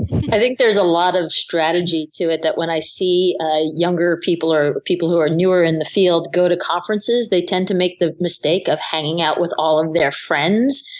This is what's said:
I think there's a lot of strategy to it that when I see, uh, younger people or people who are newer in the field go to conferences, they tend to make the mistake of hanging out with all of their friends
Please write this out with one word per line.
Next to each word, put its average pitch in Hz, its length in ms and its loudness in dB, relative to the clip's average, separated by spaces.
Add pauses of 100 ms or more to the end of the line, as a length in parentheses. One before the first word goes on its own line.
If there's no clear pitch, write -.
(320)
I 208 80 2
think 254 200 0
there's 220 180 4
a 202 60 2
lot 175 320 2
of 170 160 -2
strategy 165 840 -2
to 175 140 -2
it 160 120 -2
that 160 160 -2
when 165 120 -2
I 165 100 -2
see, 180 600 0
uh, 156 200 0 (160)
younger 170 460 0
people 165 320 0
or 147 280 0
people 175 280 -2
who 170 100 2
are 151 100 2
newer 180 340 2
in 160 160 0
the 151 60 -4
field 175 480 2
go 180 160 2
to 175 80 0
conferences, 214 720 -2
they 180 120 2
tend 185 280 -2
to 208 40 -2
make 180 260 0
the 156 200 0
mistake 175 480 0
of 151 120 0
hanging 160 420 -2
out 156 180 0
with 170 180 -2
all 156 260 2
of 160 100 -4
their 151 180 2
friends 202 760 0 (140)